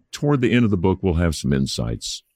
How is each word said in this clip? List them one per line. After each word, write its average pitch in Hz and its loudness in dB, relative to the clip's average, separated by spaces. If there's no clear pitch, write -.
toward 147 0
the 120 2
end 120 4
of 104 2
the 98 2
book, 92 0
we'll 92 2
have 82 2
some 67 -2
insights 58 -4